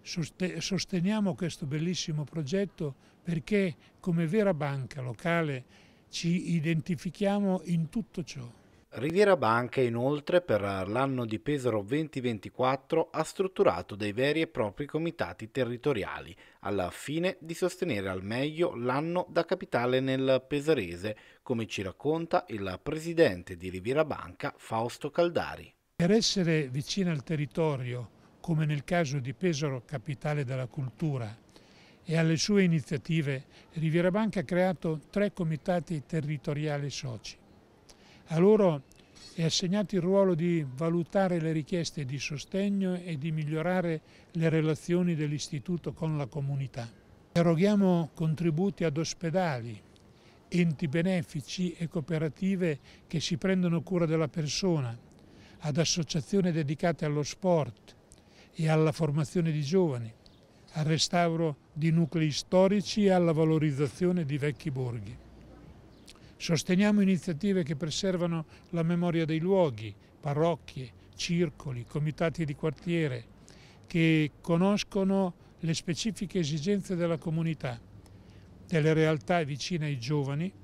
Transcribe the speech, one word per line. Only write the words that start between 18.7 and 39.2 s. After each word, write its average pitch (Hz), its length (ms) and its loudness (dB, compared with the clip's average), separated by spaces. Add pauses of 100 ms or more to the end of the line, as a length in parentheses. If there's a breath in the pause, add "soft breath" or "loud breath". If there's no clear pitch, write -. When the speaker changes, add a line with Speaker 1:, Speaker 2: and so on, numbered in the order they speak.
Speaker 2:
l'anno 143 560 -2
da 160 140 0
capitale 131 560 0
nel 131 480 2
pesarese, 107 720 -2 (240 loud breath)
come 113 260 -2
ci - 140 -6
racconta 160 680 -2
il 98 340 -6
presidente 151 760 2
di 87 100 -10
Riviera 104 380 0
Banca, 135 500 -8
Fausto 117 560 -6
Caldari. 85 580 -2 (280)
Speaker 1:
Per 170 140 2
essere 165 580 2
vicina 170 420 -2
al 147 120 -4
territorio, 139 840 -4 (300 loud breath)
come 156 260 0
nel 151 200 -2
caso 151 340 0
di 127 140 -6
Pesaro 143 500 -2
Capitale 147 640 -4
della 127 220 -6
Cultura, 127 680 -6 (640 loud breath)
e 160 140 -4
alle 165 220 4
sue 202 260 4
iniziative, 151 840 0 (260 loud breath)
Riviera 165 360 2
Banca 208 300 0
ha 160 40 -2
creato 175 680 0
tre 202 240 0
comitati 165 720 -2
territoriali 147 840 -4
soci. - 540 -10 (840 loud breath)
A 160 100 0
loro 185 460 6 (500 loud breath)